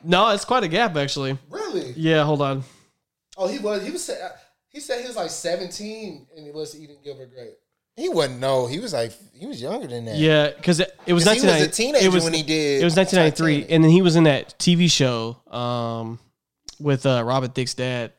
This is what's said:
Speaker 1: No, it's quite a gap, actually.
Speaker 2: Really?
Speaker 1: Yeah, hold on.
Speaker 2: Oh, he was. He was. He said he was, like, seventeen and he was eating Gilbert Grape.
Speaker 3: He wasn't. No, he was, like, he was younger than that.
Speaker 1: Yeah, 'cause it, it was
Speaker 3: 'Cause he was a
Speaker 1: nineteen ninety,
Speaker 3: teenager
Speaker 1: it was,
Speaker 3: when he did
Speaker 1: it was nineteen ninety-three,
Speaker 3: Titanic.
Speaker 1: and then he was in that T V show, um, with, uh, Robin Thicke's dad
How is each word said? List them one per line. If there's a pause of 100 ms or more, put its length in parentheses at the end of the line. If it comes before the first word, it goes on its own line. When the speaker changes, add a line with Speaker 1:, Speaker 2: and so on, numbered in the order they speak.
Speaker 1:
No,
it's
quite
a
gap,
actually. (100)
Speaker 2:
Really?
Speaker 1:
Yeah,
hold
on. (720)
Speaker 2:
Oh,
he
was.
He
was. (580)
He
said
he
was,
like,
seventeen (100)
and
he
was
eating
Gilbert
Grape. (420)
Speaker 3:
He
wasn't.
No,
he
was,
like, (220)
he
was
younger
than
that.
Speaker 1:
Yeah, (120)
'cause
it, (100)
it
was
Speaker 3:
'Cause
he
was
a
Speaker 1:
nineteen
ninety,
Speaker 3:
teenager
Speaker 1:
it
was,
Speaker 3:
when
he
did
Speaker 1:
it
was
nineteen
ninety-three,
Speaker 3:
Titanic.
Speaker 1:
and
then
he
was
in
that
T
V
show, (140)
um, (640)
with,
uh,
Robin
Thicke's
dad